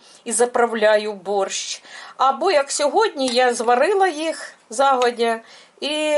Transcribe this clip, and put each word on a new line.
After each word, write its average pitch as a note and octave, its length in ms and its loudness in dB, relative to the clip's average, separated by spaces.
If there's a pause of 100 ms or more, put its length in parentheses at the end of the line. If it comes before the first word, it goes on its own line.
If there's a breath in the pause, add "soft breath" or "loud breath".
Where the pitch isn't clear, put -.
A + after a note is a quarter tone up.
(240 loud breath)
і A#3 80 -8
заправляю A3 800 0
в G3+ 40 -12
борщ. G3 640 -6 (340 loud breath)
Або, C4 340 0
як C#4 200 0
сьогодні, D4+ 560 0
я B3 280 2
зварила C#4 540 2
їх D#4 460 -6 (160)
загодя A#3+ 720 0 (400 loud breath)
і D4+ 380 -4